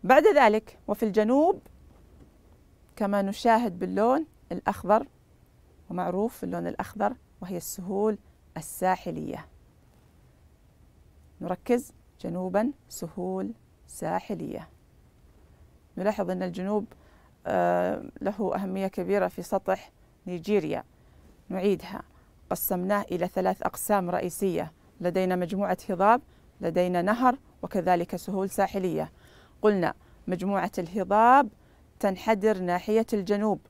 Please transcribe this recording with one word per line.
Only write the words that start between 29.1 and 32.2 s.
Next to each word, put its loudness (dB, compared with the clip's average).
قلنا 2
مجموعة -2
الهضاب 4
تنحدر 2